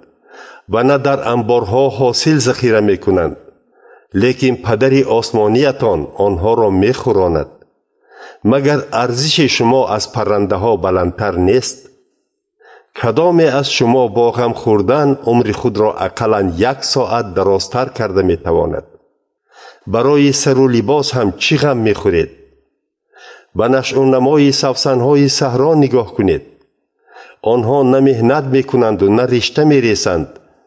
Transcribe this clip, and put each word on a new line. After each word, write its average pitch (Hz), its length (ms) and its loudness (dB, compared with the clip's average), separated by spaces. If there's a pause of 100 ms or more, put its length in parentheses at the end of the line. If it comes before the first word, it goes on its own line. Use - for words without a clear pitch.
(680)
و 110 140 -2
نه 139 140 2
در 135 320 -4
انبارها 120 600 0
حاصل 127 480 0
ذخیره 120 420 0
می‌کنند، 95 580 0 (760)
لیکن 123 420 0
پدر 127 480 0
آسمانیتان 113 1040 0 (100)
آنها 101 360 0
را 113 160 2
می‌خوراند. 95 760 0 (960)
مگر 139 360 0 (140)
ارزش 123 460 -2
شما 127 500 0
از 104 240 -6
پرنده 101 420 -2
ها 107 200 0
بلندتر 92 600 -2
نیست؟ 95 540 -2 (1120)
کدام 160 380 2
از 139 320 0
شما 123 360 2
با 113 240 2
غم 120 220 -2
خوردن 127 720 0
عمر 117 260 2
خود 107 260 -4
را 107 160 2
اقلاً 98 640 -2
یک 123 240 0
ساعت 117 520 -4
درازتر 98 560 0
کرده 98 320 -2
می‌تواند؟ 82 640 -2 (1040)
برای 139 440 2
سر 131 260 0
و 135 100 4
لباس 127 440 0
هم 113 200 -2
چی - 260 -2
غم 139 200 0
می‌خورید؟ 101 520 0 (1300)
به 113 120 0
نشع 131 300 0
و 135 80 2
نمای 135 460 2
سوسن‌های 135 760 0
صحرا 135 480 0
نگاه 123 380 0
کنید. 95 280 0 (1000)
آنها 120 420 0
نه 131 160 2
محنت 135 440 2
می‌کنند 127 600 0
و 98 60 4
نه 113 160 2
رشته 120 380 -2
می‌ریسند، 110 760 0 (280)